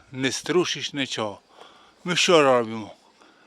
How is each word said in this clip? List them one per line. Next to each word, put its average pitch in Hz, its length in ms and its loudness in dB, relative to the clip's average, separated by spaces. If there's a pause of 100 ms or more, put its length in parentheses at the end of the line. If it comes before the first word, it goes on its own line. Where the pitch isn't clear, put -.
(120)
не 131 200 -4
струшиш 156 600 -4
нічого. 120 480 -8 (640)
Ми 175 120 -4
що 165 260 6
робимо? 113 520 0 (520)